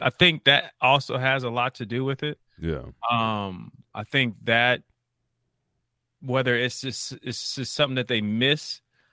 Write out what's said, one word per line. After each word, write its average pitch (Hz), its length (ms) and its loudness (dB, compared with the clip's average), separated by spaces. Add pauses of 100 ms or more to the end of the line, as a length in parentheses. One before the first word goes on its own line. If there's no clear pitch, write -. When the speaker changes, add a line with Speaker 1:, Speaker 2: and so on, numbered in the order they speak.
Speaker 1:
I 127 80 2
think 165 360 2
that - 360 4
also 131 360 2
has 131 260 0
a 123 60 -2
lot 123 260 -2
to 123 100 -8
do 120 180 -4
with 135 200 -4
it. 151 160 -8 (200)
Speaker 2:
Yeah. 78 240 -4 (260)
Speaker 1:
Um, 110 600 -2 (220)
I 107 100 -8
think 123 320 0 (100)
that 120 360 4 (1400)
whether 131 340 2
it's 120 260 -2
just, 135 400 -8
it's - 340 -8
just 131 180 -6
something 135 220 0
that 127 120 -2
they 113 140 0
miss 120 600 0 (320)